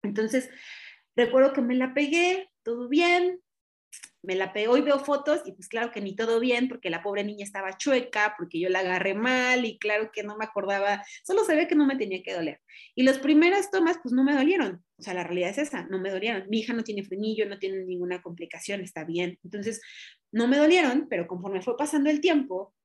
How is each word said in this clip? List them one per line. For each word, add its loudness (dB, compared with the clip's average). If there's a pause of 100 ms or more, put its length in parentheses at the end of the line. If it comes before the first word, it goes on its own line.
Entonces, -2 (640)
recuerdo 6
que 2
me 0
la 0
pegué, 2 (120)
todo -6
bien, 4 (880)
me -4
la -2
pegó 2
y 6
veo 2
fotos -2
y, -14
pues, -20
claro -6
que -8
ni -8
todo 0
bien, 0
porque -8
la -4
pobre -4
niña -8
estaba -10
chueca, 0
porque -8
yo -2
la 2
agarré 0
mal 2
y -6
claro -2
que -8
no -12
me -6
acordaba, -2 (200)
solo 2
sabía 2
que 2
no 6
me 2
tenía -6
que -8
doler. -6 (360)
Y 4
las 6
primeras 4
tomas, 2
pues, -4
no 4
me 2
dolieron. 2 (140)
O -20
sea, -8
la -4
realidad -2
es -6
esa, -4
no -4
me -4
dolieron. -4
Mi 0
hija -4
no -4
tiene -8
frenillo, -2
no -10
tiene -6
ninguna -6
complicación, -10
está -10
bien. -4
Entonces, -8 (520)
no 2
me 4
dolieron, 4
pero -4
conforme -6
fue -2
pasando 0
el 2
tiempo 0 (100)